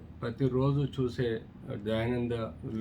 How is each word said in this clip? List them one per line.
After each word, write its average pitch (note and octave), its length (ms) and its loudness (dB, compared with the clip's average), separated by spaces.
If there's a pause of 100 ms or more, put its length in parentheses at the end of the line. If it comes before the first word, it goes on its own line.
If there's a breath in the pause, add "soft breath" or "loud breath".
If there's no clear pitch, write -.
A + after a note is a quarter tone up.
(220)
ప్రతిరోజు C3 680 2 (120)
చూసే A#2+ 400 0 (460)
దైనంద A#2 460 2 (480)